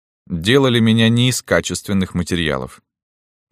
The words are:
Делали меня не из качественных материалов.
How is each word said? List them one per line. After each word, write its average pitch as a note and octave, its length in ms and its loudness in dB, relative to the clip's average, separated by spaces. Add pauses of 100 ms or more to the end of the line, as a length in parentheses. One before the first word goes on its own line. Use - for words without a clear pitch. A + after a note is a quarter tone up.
(260)
Делали A#2+ 540 2
меня A2+ 300 4
не A#2+ 180 2
из - 140 -4
качественных F#2 720 -2
материалов. D#2 680 -4 (720)